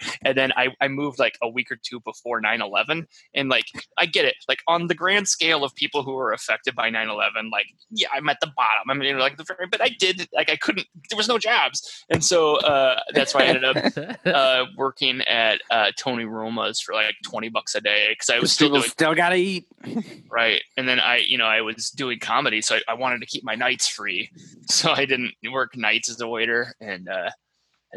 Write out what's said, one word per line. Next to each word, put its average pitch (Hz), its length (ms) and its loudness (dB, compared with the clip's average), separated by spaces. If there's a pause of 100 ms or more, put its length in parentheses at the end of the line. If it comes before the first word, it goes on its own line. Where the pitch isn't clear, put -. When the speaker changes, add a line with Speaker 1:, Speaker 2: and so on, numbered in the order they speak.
(240)
Speaker 1:
And 131 140 2
then 135 180 2
I, 127 140 2 (100)
I 139 80 2
moved, 139 320 -4
like, 117 220 2
a 117 80 -2
week 123 200 -6
or 127 60 -8
two 120 240 -12
before 113 400 -6
nine 113 220 0
eleven. 110 480 -2 (260)
And, 135 140 0
like, 120 160 2 (320)
I 170 80 4
get 170 180 2
it. 131 120 2 (120)
Like, 135 180 -2
on 170 220 2
the 165 80 0
grand 190 320 0
scale 160 380 2
of 131 100 -8
people 143 260 -2
who 135 120 -6
were 131 180 -2
affected 113 440 -2
by 113 140 0
nine 110 200 -2
eleven, 104 400 -2
like, 104 160 -2 (260)
yeah, 214 220 -2
I'm 147 160 -2
at 143 100 0
the 160 160 -2
bottom. 110 340 2
I 135 40 0
mean, 139 260 -2
like, 139 160 2
the 156 80 -16
very, 185 240 -8
but 214 140 -2
I 254 80 2
did, 185 420 -2
like, 156 180 0
I 156 60 2
couldn't, 185 320 -2 (220)
there 214 80 -4
was 214 100 0
no 233 120 2
jobs. 196 680 -2
And 160 140 2
so, 160 360 4
uh, 135 420 4 (120)
that's 135 200 2
why 135 80 4
I 131 60 6
ended 131 180 4
up, 151 560 0
Speaker 2:
<laughs> - 40 -6
Speaker 1:
uh, 131 400 4 (120)
working 135 460 0
at, 113 360 4 (100)
uh, 107 280 4
Tony 120 260 -2
Roma's 110 560 -4
for, - 140 -6
like, 107 220 0 (100)
twenty 110 240 -8
bucks 110 260 -4
a 104 60 -2
day 107 360 2
'cause - 120 -2
I 120 100 4
was 151 140 2
still 151 160 4
Speaker 3:
People 143 100 4
Speaker 1:
doing 120 120 0
Speaker 3:
still 160 220 2
gotta 175 220 4
eat. 185 320 -2 (600)
Speaker 1:
Right. 113 320 2 (160)
And 131 100 -2
then 127 140 2
I, 120 160 2
you 127 200 0
know, 117 100 2
I 110 120 2
was 110 300 -4
doing 127 300 -6
comedy, 113 420 0
so 113 160 0
I, - 100 2
I 113 60 -2
wanted 123 260 -2
to 120 80 -10
keep - 160 -10
my 110 120 -4
nights 123 340 0
free. 101 460 -6
<laughs> - 40 -20 (300)
So - 220 2
I 139 140 2
didn't 127 280 -2 (180)
work 131 240 -4
nights 110 360 0
as 113 100 -10
a 117 80 -4
waiter, 117 500 -2
and, 92 300 -10
uh, 92 200 -4 (680)